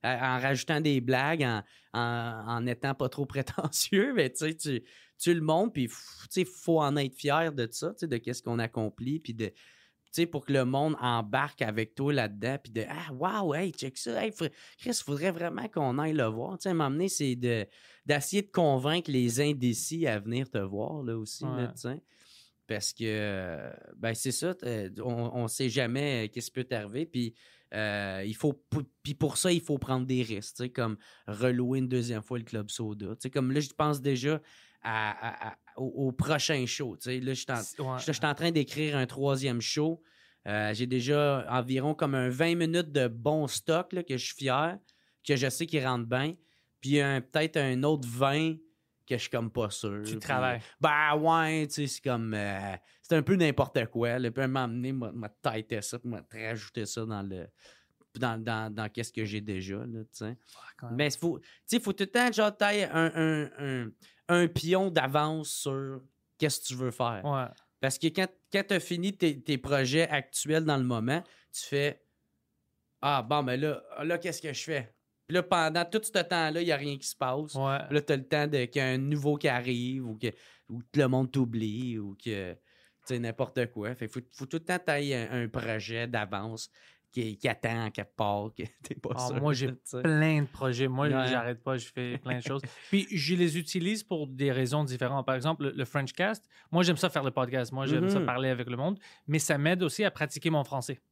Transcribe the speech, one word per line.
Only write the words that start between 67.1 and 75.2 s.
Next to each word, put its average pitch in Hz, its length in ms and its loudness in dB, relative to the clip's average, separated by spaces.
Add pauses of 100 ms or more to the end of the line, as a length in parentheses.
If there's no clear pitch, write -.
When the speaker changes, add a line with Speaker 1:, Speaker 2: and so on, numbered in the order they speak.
Speaker 2:
Ouais. 135 200 0 (360)
Speaker 1:
Parce 135 160 0
que 165 100 0
quand, 180 200 2 (260)
quand 196 140 2
t'as 190 120 2
fini 175 380 -2
tes, 143 240 2
tes 139 160 0
projets 139 520 2
actuels 151 540 0
dans 151 140 2
le 127 80 2
moment, 123 360 0 (300)
tu - 120 -10
fais, « 143 380 -2 (1000)
Ah, 139 200 2
bon, 143 220 0
mais 127 140 0
là, 147 260 -2 (200)
là, 170 140 0
qu'est-ce 170 240 -6
que 147 120 -8
je - 100 -8
fais ? » 143 300 -4 (340)